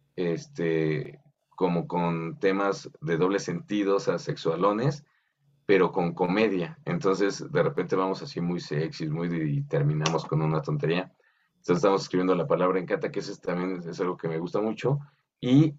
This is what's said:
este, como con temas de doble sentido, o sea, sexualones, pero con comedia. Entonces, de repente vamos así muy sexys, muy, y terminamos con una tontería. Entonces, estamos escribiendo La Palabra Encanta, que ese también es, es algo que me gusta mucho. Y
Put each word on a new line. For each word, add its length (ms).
este, 1040
como 380
con 520
temas 500
de 160
doble 220
sentido, 580
o 20
sea, 200
sexualones, 840
pero 260
con 220
comedia. 720
Entonces, 680
de 120
repente 320
vamos 260
así 200
muy 180
sexys, 500
muy, 240
y 300
terminamos 640
con 160
una 200
tontería. 520
Entonces, 200
estamos 260
escribiendo 320
La 120
Palabra 320
Encanta, 320
que 80
ese 220
también 360
es, 80
es 160
algo 160
que 100
me 120
gusta 220
mucho. 380
Y 380